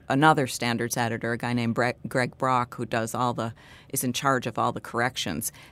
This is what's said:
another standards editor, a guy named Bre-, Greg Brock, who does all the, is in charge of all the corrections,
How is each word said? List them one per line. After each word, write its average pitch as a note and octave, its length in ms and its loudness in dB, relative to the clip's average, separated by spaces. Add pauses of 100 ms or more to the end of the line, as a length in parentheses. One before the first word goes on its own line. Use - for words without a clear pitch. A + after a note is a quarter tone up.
another C#3+ 360 6
standards A#2+ 520 -2
editor, A#2 360 -2
a A#2+ 40 -4
guy A#2+ 160 -4
named A#2 220 0
Bre-, B2 140 2 (180)
Greg B2 300 -2
Brock, B2+ 380 0
who A#2+ 100 -6
does A2+ 300 -2
all A#2+ 180 0
the, A#2 200 -4 (360)
is C3 140 -4
in B2 100 0
charge C3 340 2
of A#2 120 -4
all A#2 120 2
the G#2+ 100 -6
corrections, A#2 680 -2 (200)